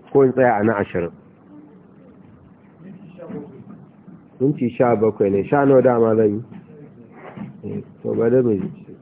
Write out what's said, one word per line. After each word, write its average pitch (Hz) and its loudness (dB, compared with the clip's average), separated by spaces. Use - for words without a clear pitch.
ko 139 4
in 127 4
tsaya 123 2
a 104 0
na 110 2
ashirin. 87 -4
Minti 131 -2
sha 120 0
bakwai 104 0
ne, 98 0
sha 143 0
nawa 135 4
dama 117 2
zan 110 2
yi? 104 -12
Eh, 104 -10
to 113 -4
bari 117 2
mu 117 0
ji. 92 -4